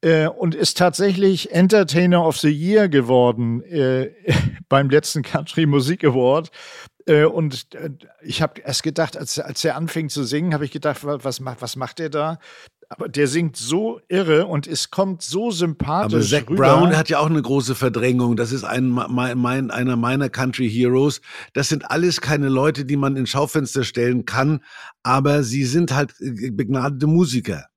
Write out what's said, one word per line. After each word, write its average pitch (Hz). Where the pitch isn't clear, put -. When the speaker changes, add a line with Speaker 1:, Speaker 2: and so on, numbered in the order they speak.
Speaker 1:
äh, 160
und 165
ist -
tatsächlich 185
Entertainer 180
of 151
the 156
Year 180
geworden, 123
äh, 131
<laughs> -
beim 135
letzten 147
Country 160
Musik 143
Award. 135
Äh, 165
und, 151
äh, -
ich 156
hab -
erst -
gedacht, 160
als, -
als -
er 147
anfing 160
zu 143
singen, 151
hab 147
ich 143
gedacht, 147
„Wa-, 143
was 131
macht, 127
was 123
macht 131
der 156
da?“ 156
Aber -
der 139
singt 156
so 185
irre 170
und 147
es -
kommt 190
so 220
sympathisch 165
Speaker 2:
Aber 113
Zac 143
Speaker 1:
rüber. -
Speaker 2:
Brown 165
hat 156
ja 147
auch 156
eine 156
große 127
Verdrängung. 120
Das 113
ist 127
ein, 127
mein, 123
mein, 123
einer 123
meiner 127
Country 127
Heroes. 123
Das 139
sind 151
alles 170
keine 143
Leute, 139
die 139
man 139
ins 131
Schaufenster 139
stellen 120
kann, 135
aber 139
sie 127
sind 143
halt, 143
äh, 123
begnadete 131
Musiker. 127